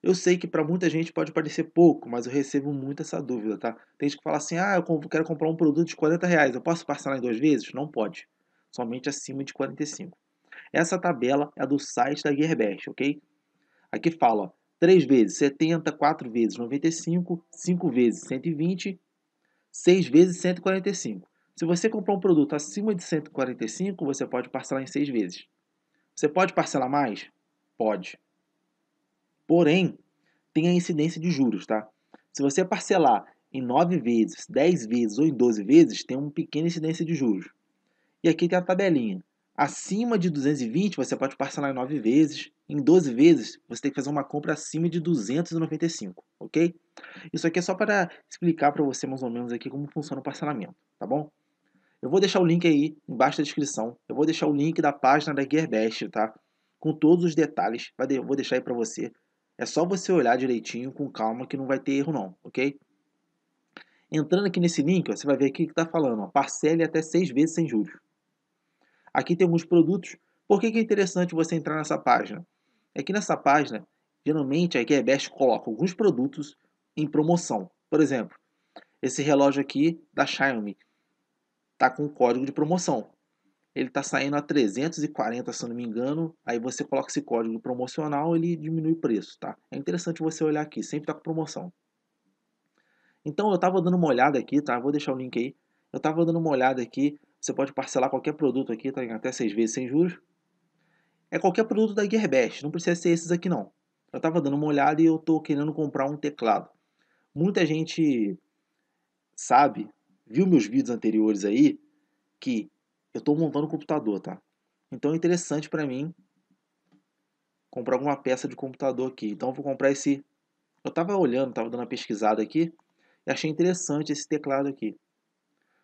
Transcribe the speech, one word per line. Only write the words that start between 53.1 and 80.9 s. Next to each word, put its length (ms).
da 60
descrição, 520
eu 80
vou 80
deixar 220
o 80
link 260
da 120
página 420
da 80
Gearbest, 640
tá? 260
Com 140
todos 320
os 80
detalhes, 640
vai 100
de-, 100
eu 80
vou 100
deixar 220
aí 60
pra 120
você. 380
É 80
só 180
você 260
olhar 260
direitinho, 540
com 200
calma, 360
que 100
não 100
vai 120
ter 140
erro 200
não, 300
ok? 340
Entrando 360
aqui 120
nesse 240
link, 280
ó, 40
você 120
vai 100
ver 100
aqui 200
que 80
tá 120
falando, 360
ó, 60
parcele 540
até 200
seis 280
vezes 240
sem 140
juros. 240
Aqui 220
tem 80
alguns 200
produtos. 520
Por 100
que 140
que 60
é 20
interessante 540
você 200
entrar 220
nessa 220
página? 460
É 80
que 100
nessa 240
página, 500
geralmente, 520
a 80
Gearbest 440
coloca 400
alguns 240
produtos 640
em 100
promoção. 640
Por 100
exemplo, 360
esse 220
relógio 380
aqui 420
da 140
Xiaomi 500